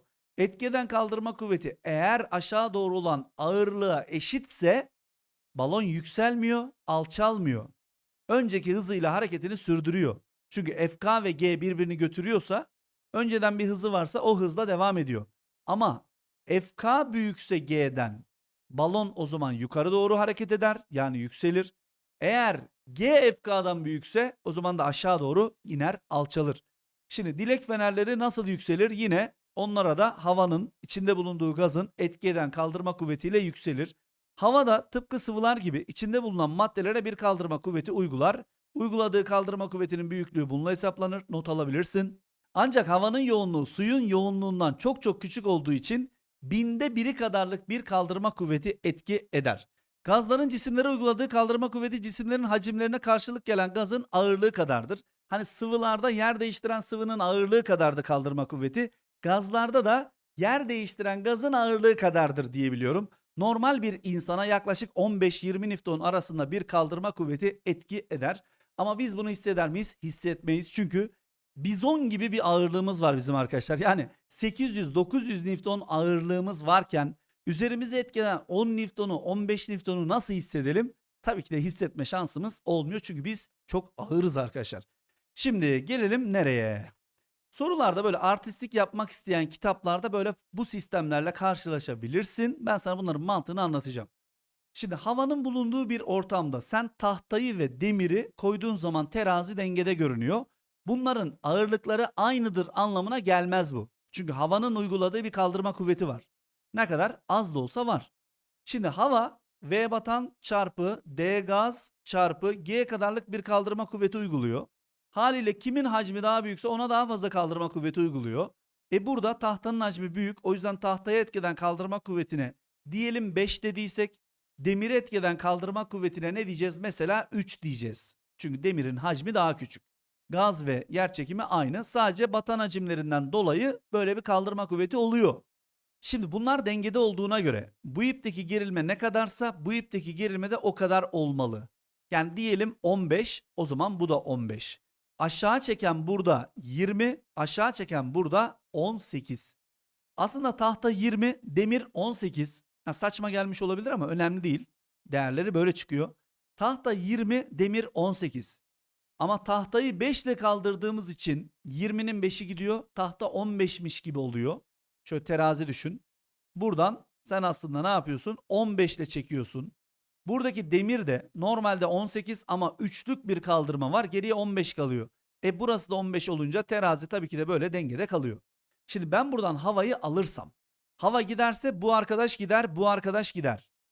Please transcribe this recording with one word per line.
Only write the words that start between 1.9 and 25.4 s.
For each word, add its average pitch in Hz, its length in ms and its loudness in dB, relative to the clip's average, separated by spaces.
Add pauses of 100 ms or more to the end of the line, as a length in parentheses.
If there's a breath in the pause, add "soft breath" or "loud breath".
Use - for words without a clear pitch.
aşağı 214 440 -2
doğru 190 240 0
olan 160 400 0
ağırlığa 196 720 2
eşitse 190 840 0 (640)
balon 151 280 0
yükselmiyor, 233 880 0 (180)
alçalmıyor. 160 800 0 (600)
Önceki 196 460 2
hızıyla 185 380 0
hareketini 180 440 -2
sürdürüyor. 165 640 0 (300)
Çünkü 165 220 -4
F 165 260 -2
K 214 260 2
ve 196 60 0
G 165 300 2
birbirini 175 360 0
götürüyorsa, 185 680 0 (460)
önceden 214 460 2
bir 208 80 0
hızı 202 260 -2
varsa 170 280 0
o 214 180 4
hızla 185 300 0
devam 190 300 2
ediyor. 123 280 -2 (400)
Ama 185 400 0 (400)
F 185 200 0 (100)
K 262 360 2
büyükse 214 460 -2
G'den 131 640 -2 (460)
balon 175 460 0
o 160 100 -2
zaman 147 260 -2
yukarı 151 400 0
doğru 202 260 4
hareket 208 340 0
eder, 214 260 2 (120)
yani 135 280 -2
yükselir. 175 560 -2 (460)
Eğer 208 400 2 (320)
G 165 140 0 (140)
F 240 220 6
K'dan 180 420 0
büyükse 160 600 -2
o 170 80 -4
zaman 175 260 -2
da 151 60 2
aşağı 170 340 2
doğru 165 460 2